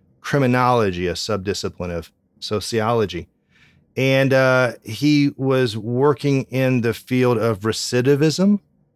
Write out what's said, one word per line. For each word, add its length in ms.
criminology, 880
a 60
subdiscipline 840
of 140
sociology. 920
And, 360
uh, 400
he 520
was 420
working 640
in 380
the 120
field 440
of 240
recidivism, 960